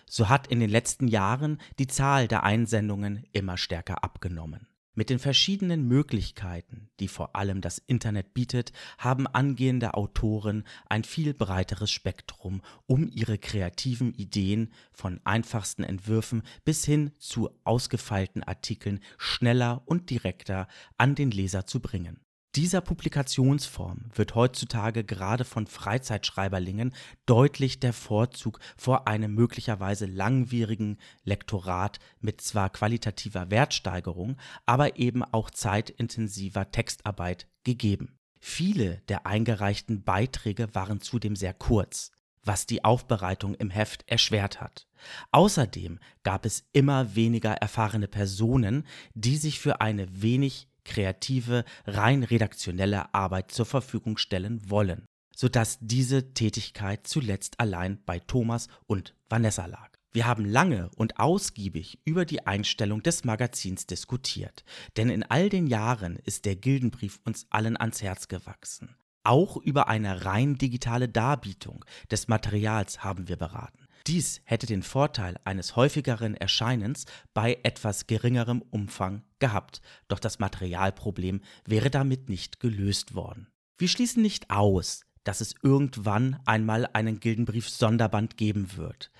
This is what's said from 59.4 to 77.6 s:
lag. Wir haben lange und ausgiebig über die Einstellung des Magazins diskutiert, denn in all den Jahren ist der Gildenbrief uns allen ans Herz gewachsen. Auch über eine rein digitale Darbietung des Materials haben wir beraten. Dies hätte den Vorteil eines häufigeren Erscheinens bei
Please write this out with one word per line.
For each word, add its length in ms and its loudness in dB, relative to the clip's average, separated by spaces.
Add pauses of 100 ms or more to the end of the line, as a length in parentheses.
lag. 240 -16 (220)
Wir 140 2
haben 200 0
lange 500 2
und 220 -2
ausgiebig 880 0
über 180 0
die 220 -6
Einstellung 560 0
des 220 0
Magazins 600 -2
diskutiert, 800 -8 (320)
denn 140 2
in 140 0
all 260 2
den 160 2
Jahren 500 0
ist 300 -6
der 100 0
Gildenbrief 680 0
uns 260 -6
allen 260 0
ans 260 -4
Herz 260 -6
gewachsen. 680 -12 (280)
Auch 340 4
über 300 2
eine 360 0
rein 320 2
digitale 520 0
Darbietung 760 -2 (260)
des 180 -2
Materials 760 0
haben 240 -6
wir 80 -6
beraten. 480 -10 (220)
Dies 380 -2
hätte 220 -2
den 180 -2
Vorteil 600 0
eines 300 -6
häufigeren 600 2
Erscheinens 720 -2 (280)
bei 300 2